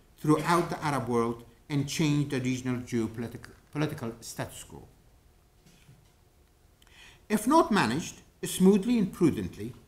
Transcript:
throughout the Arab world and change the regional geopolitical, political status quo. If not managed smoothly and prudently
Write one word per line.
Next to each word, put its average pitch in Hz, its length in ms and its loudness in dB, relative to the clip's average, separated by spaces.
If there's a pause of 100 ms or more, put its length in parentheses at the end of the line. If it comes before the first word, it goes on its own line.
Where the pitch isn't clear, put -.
(200)
throughout 156 500 2
the 180 160 -8
Arab 131 240 -2
world 117 340 -2 (260)
and 143 200 -2
change 147 400 0
the 135 100 -4
regional 127 420 -4
geopolitical, 113 720 -6 (220)
political 147 480 -6
status - 420 -12
quo. 71 200 -18 (2500)
If 214 180 -2
not 330 260 6
managed 156 500 0 (220)
smoothly 202 560 4
and 196 120 0
prudently 107 600 -2 (140)